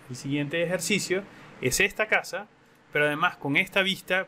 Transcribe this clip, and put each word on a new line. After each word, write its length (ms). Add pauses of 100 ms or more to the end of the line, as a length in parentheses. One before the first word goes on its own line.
(100)
El 60
siguiente 440
ejercicio 600 (380)
es 180
esta 280
casa, 420 (440)
pero 140
además 300
con 200
esta 260
vista, 460